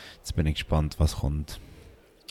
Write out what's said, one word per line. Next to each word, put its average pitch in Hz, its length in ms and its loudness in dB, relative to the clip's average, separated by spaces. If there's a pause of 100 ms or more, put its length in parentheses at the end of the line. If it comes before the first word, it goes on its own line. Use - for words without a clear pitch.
(180)
Jetzt - 180 -10
bin 80 100 2
ich 78 80 4
gespannt, 76 460 0
was - 180 4
kommt. 73 420 -2 (720)